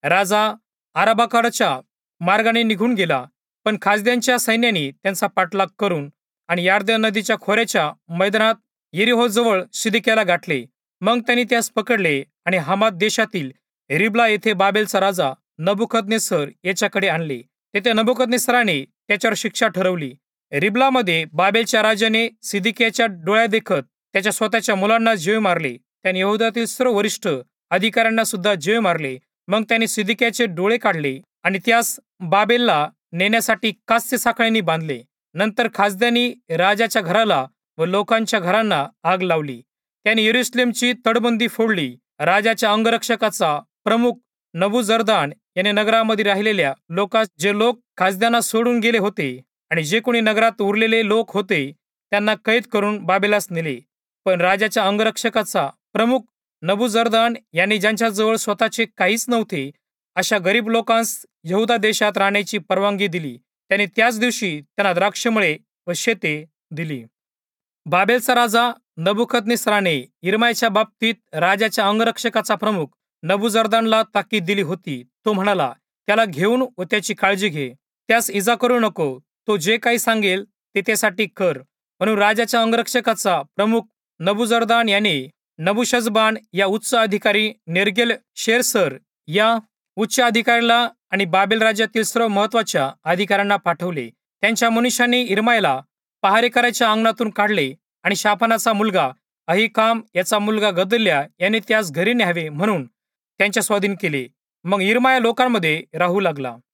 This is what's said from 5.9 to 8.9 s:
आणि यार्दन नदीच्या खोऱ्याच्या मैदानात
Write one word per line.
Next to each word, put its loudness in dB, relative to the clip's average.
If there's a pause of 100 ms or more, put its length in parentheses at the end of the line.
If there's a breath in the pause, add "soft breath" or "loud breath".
आणि -2
यार्दन 2
नदीच्या -2
खोऱ्याच्या 0 (180)
मैदानात 0 (380)